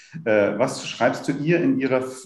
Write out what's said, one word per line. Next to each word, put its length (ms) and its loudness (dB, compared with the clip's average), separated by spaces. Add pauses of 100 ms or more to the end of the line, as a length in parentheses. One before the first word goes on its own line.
(260)
äh, 320 2
was 320 -2
schreibst 380 0
du 60 0
ihr 280 2
in 180 2
ihre, 240 0 (220)